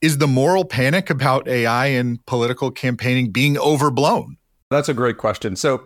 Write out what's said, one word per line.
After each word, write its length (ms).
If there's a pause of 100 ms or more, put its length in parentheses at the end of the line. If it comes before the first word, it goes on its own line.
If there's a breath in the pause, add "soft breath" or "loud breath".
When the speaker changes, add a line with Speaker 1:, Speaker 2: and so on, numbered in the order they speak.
Speaker 1:
is 160
the 100
moral 380
panic 440
about 380
A 180
I 220
in 380
political 460
campaigning 600
being 260
overblown? 800 (320)
Speaker 2:
That's 200
a 40
great 240
question. 400
So 280